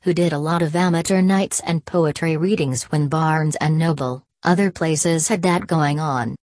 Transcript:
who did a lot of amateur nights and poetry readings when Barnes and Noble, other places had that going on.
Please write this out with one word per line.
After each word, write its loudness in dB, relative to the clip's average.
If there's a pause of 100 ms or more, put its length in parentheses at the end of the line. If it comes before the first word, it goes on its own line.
who 0
did 2
a -2
lot 0
of 0
amateur 2
nights 2
and -2
poetry 0
readings 0
when -2
Barnes 0
and 0
Noble, -2 (200)
other 2
places 0
had -2
that 0
going 0
on. -4